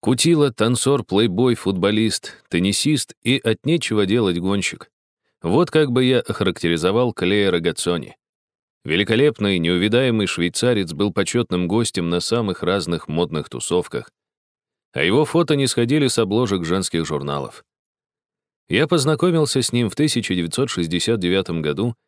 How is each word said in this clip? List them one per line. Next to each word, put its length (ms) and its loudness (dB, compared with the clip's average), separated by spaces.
Кутила, 500 2
танцор, 520 0
плейбой, 520 2
футболист, 800 0
теннисист 720 0
и 160 0
от 280 -2
нечего 400 0
делать 340 2
гонщик. 520 -4
Вот 300 2
как 200 2
бы 140 2
я 160 4
охарактеризовал 920 0
Клея 400 0
Рогацони. 640 -2
Великолепный, 760 2
неувидаемый 680 2
швейцарец 680 -2
был 180 0
почетным 560 -2
гостем 420 -2
на 120 -2
самых 420 -4
разных 460 -2
модных 400 -2
тусовках. 600 -4
А 100 -2
его 220 2
фото 320 0
не 100 0
сходили 400 0
с 100 -2
обложек 460 0
женских 420 -2
журналов. 600 -8
Я 180 2
познакомился 760 2
с 120 -2
ним 160 2
в 60 -10
тысяча 380 0
девятьсот 360 -2
шестьдесят 500 -2
девятом 420 0
году 340 -2